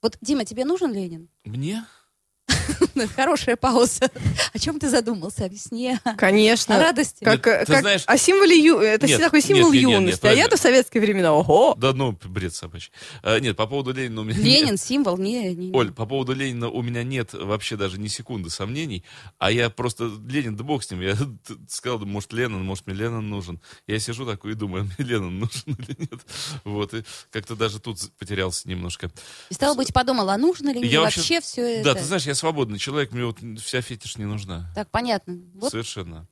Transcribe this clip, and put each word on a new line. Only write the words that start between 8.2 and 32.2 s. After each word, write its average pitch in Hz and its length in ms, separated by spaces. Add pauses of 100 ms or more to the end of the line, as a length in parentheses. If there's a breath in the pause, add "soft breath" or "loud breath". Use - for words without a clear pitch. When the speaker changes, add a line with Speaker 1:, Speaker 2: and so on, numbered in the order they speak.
Speaker 3:
ю-, 311 180
это 214 260
Speaker 2:
Нет, - 140
Speaker 3:
такой 311 180
Speaker 2:
нет, 285 80
Speaker 3:
символ 359 260
Speaker 2:
нет, 254 100
нет, 262 60
нет, 208 120
Speaker 3:
юности. 185 180
А - 40
Speaker 2:
подожди. 220 180
Speaker 3:
я-то 440 160
в - 40
советские 247 420
времена, 190 300
ого! 165 460
Speaker 2:
Да 135 160
ну, 127 300
бред 92 300
собачий. 85 380 (300 loud breath)
А, 110 180
нет, 113 160
по 110 100
поводу 131 260
Ленина 123 280
у 107 40
меня 110 140
Speaker 1:
Ленин 262 340
Speaker 2:
нет. 190 80
Speaker 1:
символ, 247 380
не, 196 360
не, 180 140
не. 185 80
Speaker 2:
Оль, 113 160
по 113 120
поводу 131 300
Ленина 123 340
у 120 140
меня 120 220
нет 127 280
вообще 101 440
даже 98 220
ни 104 100
секунды 101 420
сомнений. 117 540 (340 loud breath)
А - 120
я 117 200
просто... 117 400 (180)
Ленин, 127 280
да 131 80
бог 143 200
с - 60
ним. 90 100
Я 95 140
<laughs> 127 320
т-, 113 80 (140)
сказал, 123 320
да 101 60
может 101 260
Ленин, 110 300
может 95 240
мне 95 100
Ленин 110 340
нужен. 90 300 (260 soft breath)
Я 107 140
сижу 120 260
такой 104 260
и - 20
думаю, 101 280 (100)
<laughs> - 60
а 147 40
мне 127 60
Ленин 95 300
нужен 113 240 (160)
или 127 200
нет. 147 220 (440 loud breath)
Вот, 104 280
и 110 120 (260 loud breath)
как-то 110 260
даже 107 240
тут 107 200
з-, 95 180
потерялся 92 500
немножко. 90 420 (380 loud breath)
Speaker 1:
И 185 60
стало 285 200
быть, 262 200
подумал, 247 340
а 196 80
нужно 285 360
ли 240 80
Speaker 2:
Я 240 60
Speaker 1:
мне 233 140
Speaker 2:
вообще - 200
Speaker 1:
вообще 330 200
всё - 240
это? 233 200
Speaker 2:
Да, 139 100
ты 180 100
знаешь, 151 220